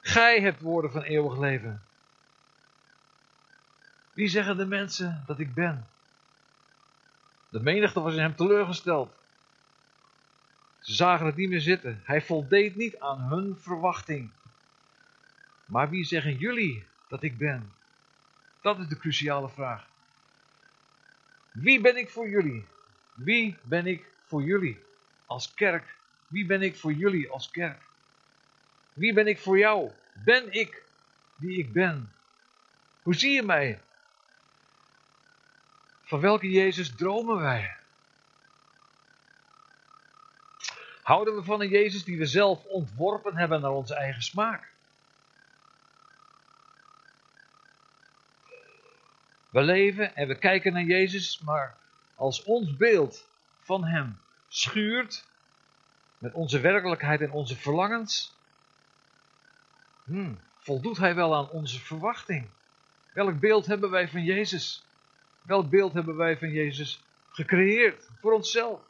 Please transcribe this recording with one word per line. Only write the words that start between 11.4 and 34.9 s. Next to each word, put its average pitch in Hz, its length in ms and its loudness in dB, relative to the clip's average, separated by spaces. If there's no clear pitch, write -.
meer 175 120 0
zitten. 147 420 -2
Hij 151 180 0
voldeed 180 540 2
niet 220 240 -8
aan 139 200 -6
hun 180 380 -4
verwachting. 165 760 -6
"Maar 127 240 0
wie 180 140 -4
zeggen 147 340 -2
jullie 175 480 -4
dat 139 160 -10
ik 135 140 -6
ben?" 123 360 -6
Dat 202 180 0
is 180 80 -8
de 147 100 -6
cruciale 143 520 -4
vraag. 127 380 -10
Wie 220 300 4
ben 240 160 6
ik 247 120 -6
voor 226 200 -8
jullie? 151 360 -2
Wie 208 500 -2
ben 170 240 -2
ik 180 260 -8
voor 147 180 -4
jullie 156 400 -2
als - 280 -10
kerk? 180 420 -2
Wie 190 180 -6
ben 190 160 0
ik 190 140 -2
voor 156 180 -4
jullie 160 360 0
als 131 220 -12
kerk? 170 300 -8
Wie 214 200 -2
ben 208 140 4
ik 208 120 0
voor 190 180 2
jou? 202 340 4
Ben 220 400 2
ik 214 300 -4
die 180 220 -8
ik 131 160 -6
ben? 156 400 0
Hoe 175 140 2
zie 277 160 0
je 269 120 2
mij? 143 380 0